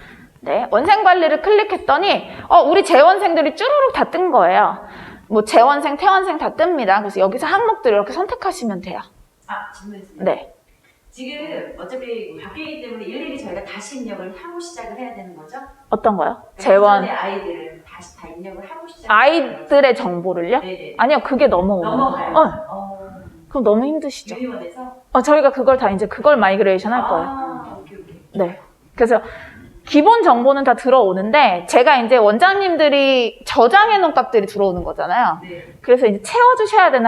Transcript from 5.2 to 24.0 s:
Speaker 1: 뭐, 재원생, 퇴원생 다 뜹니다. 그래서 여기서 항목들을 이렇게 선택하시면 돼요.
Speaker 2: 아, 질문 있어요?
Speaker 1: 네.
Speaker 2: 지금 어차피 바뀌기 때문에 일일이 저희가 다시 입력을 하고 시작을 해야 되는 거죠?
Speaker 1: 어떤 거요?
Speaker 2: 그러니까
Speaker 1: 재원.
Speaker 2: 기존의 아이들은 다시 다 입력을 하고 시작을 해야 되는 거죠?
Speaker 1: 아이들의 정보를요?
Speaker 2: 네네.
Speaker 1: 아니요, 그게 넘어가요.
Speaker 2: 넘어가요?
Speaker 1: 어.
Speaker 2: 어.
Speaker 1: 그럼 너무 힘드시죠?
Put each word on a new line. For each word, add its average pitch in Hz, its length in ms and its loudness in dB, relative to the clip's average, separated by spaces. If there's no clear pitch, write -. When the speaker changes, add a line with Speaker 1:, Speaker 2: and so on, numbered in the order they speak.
Speaker 1:
뭐, 214 160 0
재원생, 285 540 2
퇴원생 381 420 0
다 247 160 -6
뜹니다. 254 460 0
그래서 196 180 -6
여기서 196 260 0
항목들을 381 500 0
이렇게 202 160 0
선택하시면 339 680 -6
돼요. 185 180 -12
Speaker 2:
아, - 240 -14
질문 202 280 -20
있어요? 190 240 -20
Speaker 1:
네. - 260 -4
Speaker 2:
지금 285 680 -14
어차피 233 640 -12
바뀌기 302 400 -16
때문에 220 240 -16
일일이 277 320 -12
저희가 196 280 -14
다시 208 340 -16
입력을 202 360 -14
하고 349 240 -16
시작을 233 380 -16
해야 247 160 -14
되는 185 220 -20
거죠? 190 240 -20
Speaker 1:
어떤 220 280 -2
거요? 165 120 -4
Speaker 2:
그러니까 - 160 -20
Speaker 1:
재원. 202 460 4
Speaker 2:
기존의 - 80 -6
아이들은 190 760 -10
다시 - 300 -20
다 180 120 -20
입력을 190 380 -18
하고 320 200 -18
시작을 - 280 -4
해야 262 160 4
되는 302 200 0
거죠? - 20 -12
Speaker 1:
아이들의 277 260 4
정보를요? 180 680 -4
Speaker 2:
네네. - 360 -14
Speaker 1:
아니요, 254 260 2
그게 269 220 0
넘어가요. 185 500 0
Speaker 2:
넘어가요? 180 400 -4
Speaker 1:
어. - 320 0
Speaker 2:
어. 196 320 -14
Speaker 1:
그럼 262 160 -4
너무 220 220 2
힘드시죠? 294 520 -8